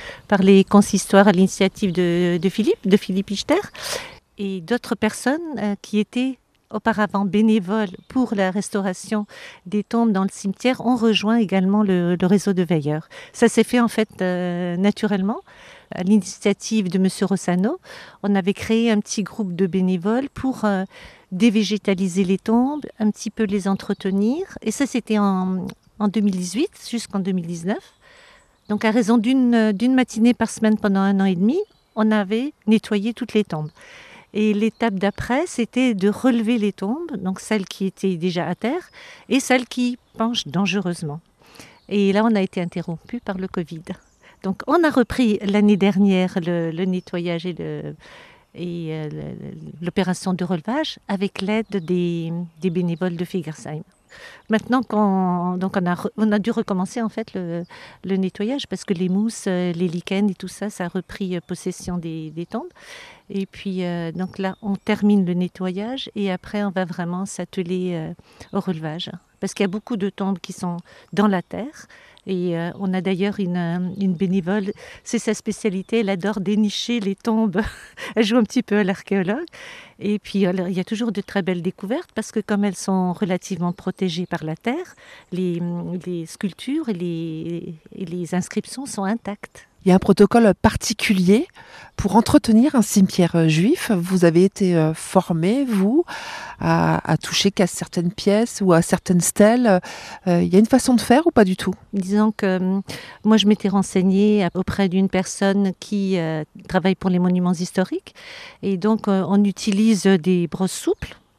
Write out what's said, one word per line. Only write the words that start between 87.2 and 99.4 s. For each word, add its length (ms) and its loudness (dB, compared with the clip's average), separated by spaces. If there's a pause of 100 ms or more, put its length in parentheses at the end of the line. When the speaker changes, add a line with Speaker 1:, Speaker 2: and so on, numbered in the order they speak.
Speaker 1:
et 100 -10
les 300 -6
inscriptions 500 -6
sont 180 -8
intactes. 640 -8 (160)
Speaker 2:
Il 60 4
y 20 8
a 40 10
un 40 6
protocole 640 6
particulier 840 2 (480)
pour 200 0
entretenir 600 6
un 80 6
cimetière, 520 4
euh, 120 6
juif. 420 2
Vous 360 2
avez 180 6
été, 320 2
euh, 180 4
formé, 720 0
vous, 400 2 (540)
à, 520 2
à 60 4
toucher 320 -2
qu'à 160 2
certaines 460 -4
pièces 520 0
ou 100 6
à 100 6
certaines 380 2
stèles. 600 4 (460)